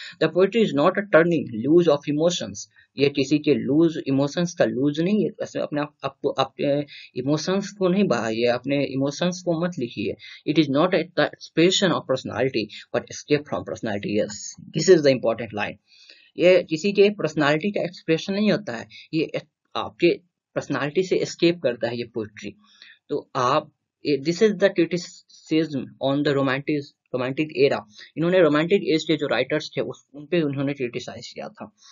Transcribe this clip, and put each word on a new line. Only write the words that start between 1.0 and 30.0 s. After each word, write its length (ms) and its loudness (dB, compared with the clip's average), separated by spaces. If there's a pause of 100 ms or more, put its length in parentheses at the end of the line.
turning 300 4 (240)
loose 200 6
of 100 4 (160)
emotions, 440 -2 (400)
ये 100 4
किसी 300 0
के 160 2
लूज, 520 2
इमोशंस 480 0
का 100 2
लूज 360 0
नहीं 240 0
है। 60 -2 (120)
ऐसे 180 -6
अपने 200 -4
आप, 240 -8
आपको 240 -6
अपने 580 -2 (300)
इमोशंस 640 -2
को 100 0
नहीं 160 2
बहाइए, 420 0
अपने 380 0
इमोशंस 600 -2
को 200 -2
मत 140 -4
लिखिए। 360 -6 (380)
It 80 2
is 100 0
not 180 2
a, 100 0
the 280 -2
expression 640 0
of 120 0 (100)
personality 540 -2 (300)
but 80 -2
escape 380 -2
from 200 -6 (100)
personality। 500 -4
Yes, 120 -6 (440)
this 160 8
is 60 8
the 120 6
important 480 -4
line। 140 -4 (640)
ये 240 6
किसी 300 -2
के 180 6
पर्सनालिटी 600 0
का 120 -4
एक्सप्रेशन 500 -4
नहीं 200 2
होता 240 -4
है, 120 -12 (260)
ये 80 0
एक 200 -6 (340)
आपके 440 0 (340)
पर्सनालिटी 480 -2
से 140 -2
एस्केप 460 0
करता 260 -2
है 100 -6
ये 60 -6
पोएट्री। 500 -10 (540)
तो 280 -6
आप, 360 0 (340)
ये, 120 2
this 240 -2
is 80 6
the 200 2
criticism 1080 -2 (240)
on 140 0
the 140 0
romantic, 480 -2 (360)
romantic 300 -2 (160)
era। 180 2 (360)
इन्होंने 240 2
रोमांटिक 420 4 (120)
एज 100 0
के 120 0
जो 100 -4
राइटर्स 500 -2
थे 40 -2
उस, 340 -10